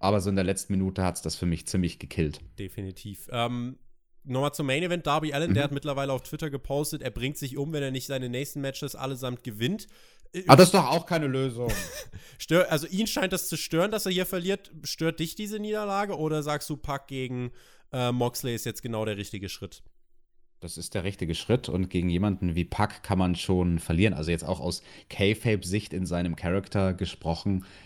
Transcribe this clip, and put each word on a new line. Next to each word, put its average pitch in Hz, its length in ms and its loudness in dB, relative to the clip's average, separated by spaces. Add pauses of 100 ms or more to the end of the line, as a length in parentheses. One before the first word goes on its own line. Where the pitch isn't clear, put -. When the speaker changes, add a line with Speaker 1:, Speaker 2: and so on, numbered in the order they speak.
Speaker 1:
aber 101 200 4
so 98 100 0
in 98 40 2
der 95 100 4
letzten 98 280 -2
Minute 95 320 0
hat's 87 180 0
das - 140 -4
für 87 100 -2
mich 82 220 0
ziemlich 87 320 0
gekillt. - 400 -2 (180)
Speaker 2:
Definitiv. 98 720 -10
Ähm, 120 460 -4 (480)
nochmal 139 300 0
zum 143 140 -2
Main 147 160 2
Event. 175 200 -2
Darby 147 280 2
Allin, 156 200 2
der 143 120 4
Speaker 1:
Mhm. - 0 -
Speaker 2:
hat 143 80 -2
mittlerweile 139 400 -2
auf 127 100 -2
Twitter 156 260 -6
gepostet, 139 540 -4
er 123 80 -4
bringt 131 260 -4
sich 135 200 -8
um, 143 160 -4
wenn 147 100 -2
er 135 80 -4
nicht 127 160 -6
seine 131 220 -4
nächsten 131 320 -6
Matches 139 340 -6
allesamt 127 480 -6
gewinnt. 120 460 -2 (440)
Äh, 185 140 -8
Speaker 1:
Ah, 135 80 12
das 175 140 12
ist 190 60 0
doch 156 140 6
auch 165 180 2
keine 160 200 0
Lösung. 123 460 0 (340)
Speaker 2:
<laughs> - 320 -16
Stör-, - 320 4
also 156 160 0
ihn 208 220 0
scheint - 240 0
das 175 160 -2
zu 165 80 -4
stören, 175 340 2
dass 208 160 -2
er 185 60 0
hier 180 140 0
verliert. 190 440 -2 (140)
Stört 165 340 -2
dich 160 160 -4
diese 214 240 -8
Niederlage 208 580 -2
oder 156 280 0
sagst 147 260 -2
du, 147 60 -4
Pac - 320 -6
gegen, 127 420 -4 (420)
äh, 123 200 0
Moxley 120 420 0
ist 110 100 -6
jetzt 117 180 -6
genau 113 220 -2
der 107 120 -2
richtige 101 320 -8
Schritt? - 340 -12 (800)
Speaker 1:
Das 82 180 -12
ist - 160 -10
der 92 80 0
richtige 85 320 -2
Schritt - 340 2
und 92 220 0
gegen 90 180 2
jemanden 90 460 2
wie 85 100 2
Pac - 380 -2
kann 92 160 2
man 90 160 4
schon 87 460 2
verlieren. 90 340 4
Also 78 160 -2
jetzt 82 140 0
auch 85 160 -2
aus 87 240 -4 (240)
Kayfabe-Sicht 104 840 0
in 92 140 -2
seinem 87 300 0
Charakter 95 580 0
gesprochen, 90 720 -2 (220)